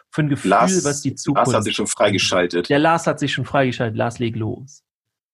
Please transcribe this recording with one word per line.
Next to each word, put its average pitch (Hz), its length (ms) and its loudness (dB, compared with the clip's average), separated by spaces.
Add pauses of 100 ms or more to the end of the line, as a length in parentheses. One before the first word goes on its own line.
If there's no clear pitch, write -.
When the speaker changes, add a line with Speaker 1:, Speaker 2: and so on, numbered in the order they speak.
(100)
Speaker 1:
für 156 120 0
ein 147 80 2
Gefühl, 143 200 0
Speaker 2:
Lars, 180 340 4
Speaker 1:
was 143 180 -2
die 131 80 -4
Speaker 2:
Lars - 120 -8
Speaker 1:
Zukunft 127 320 2
Speaker 2:
hat 107 100 0
sich 98 120 -4
schon 104 100 -2
freigeschaltet. 90 840 0
Speaker 1:
Der 143 80 4
Lars 165 280 2
hat 147 140 0
sich 139 120 -2
schon 131 120 -4
freigeschaltet. 123 520 0
Lars, 117 220 -2
leg 117 180 -2
los. 110 460 -8 (520)